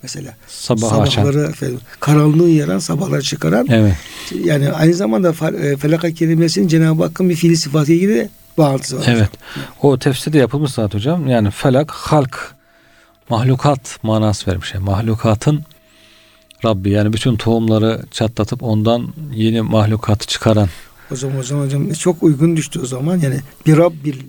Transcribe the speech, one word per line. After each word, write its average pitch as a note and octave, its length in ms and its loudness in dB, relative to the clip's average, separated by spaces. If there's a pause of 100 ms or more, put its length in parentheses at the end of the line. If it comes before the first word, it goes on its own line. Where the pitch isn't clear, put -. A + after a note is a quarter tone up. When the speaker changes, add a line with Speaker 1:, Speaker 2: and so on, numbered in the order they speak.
Speaker 1:
mesela. - 340 -14 (100)
Speaker 2:
Sabahı A2 540 0
açan. - 220 2
Speaker 1:
Sabahları D3 260 0
efendim, C3 300 -8 (200)
karanlığı D3+ 500 4
yaran, E3 300 2
sabahları E3 420 -2
çıkaran. A3 480 -2
Speaker 2:
Evet. A2 240 4 (500)
Speaker 1:
Yani C#3+ 280 0
aynı D#3+ 220 2
zamanda G3+ 360 0
fa-, D#3+ 280 -4 (160)
e, C3+ 40 -4
felaka E3 340 0
kelimesinin E3 560 0
Cenab-ı D#3+ 360 2
Hakk'ın F3+ 260 0
bir E3+ 60 0
fiili E3 220 4
sıfatı D3+ 360 0
ilgili G3 220 2
de A3 140 -2 (280)
bağlantısı C3+ 420 0
var. - 80 -4
Speaker 2:
Evet. A2+ 220 2 (520)
O C3+ 180 4
tefsir C#3+ 340 -2
de D#3 40 4
yapılmış C#3+ 340 2
zaten G#2+ 280 -2
hocam. D3 280 -2
Yani A2+ 240 2
felak, C#3 400 0
halk, - 640 -2 (760)
mahlukat B2+ 760 0
manası A2 480 0
vermiş. F#2 220 -6
Yani F#2+ 120 -6
mahlukatın A2 800 0 (1000)
Rabbi, G2+ 240 0
yani G#2 240 2
bütün A2+ 220 0
tohumları A2+ 680 0 (100)
çatlatıp A#2 520 -4
ondan A2+ 440 0 (280)
yeni A2+ 260 0
mahlukatı G#2+ 680 0
çıkaran. G#2+ 420 2 (420)
Speaker 1:
O - 40 -8
zaman, C3+ 240 -6
o B2+ 40 -6
zaman C#3+ 220 -4
hocam C#3+ 280 -2
çok F3+ 300 -2
uygun D#3+ 340 2
düştü - 220 -6
o - 60 -6
zaman. C3+ 340 -2
Yani C3+ 200 0 (260)
bir D#3 120 6
Rabbil D#3 380 0 (140)